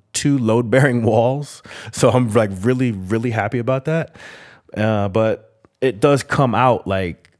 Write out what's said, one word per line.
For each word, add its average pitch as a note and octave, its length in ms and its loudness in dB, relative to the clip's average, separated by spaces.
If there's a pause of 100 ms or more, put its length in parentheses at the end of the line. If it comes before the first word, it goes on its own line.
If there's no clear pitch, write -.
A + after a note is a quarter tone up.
(120)
two C#3+ 240 0
load-bearing A#2+ 640 2
<laughs> - 20 -4
walls, A#2 580 0 (280)
so B2+ 200 2
I'm, A#2+ 220 2
like, G#2+ 180 2 (100)
really, B2+ 320 0
really G#2+ 380 -4
happy G#2+ 280 -4
about C3 280 -4
that. D#3+ 280 -4 (640)
Uh, G#2+ 320 0
but A2 540 -4 (180)
it G#2+ 200 -2
does C#3+ 220 2
come B2+ 320 0
out, A#2+ 320 2
like, F#2+ 540 -6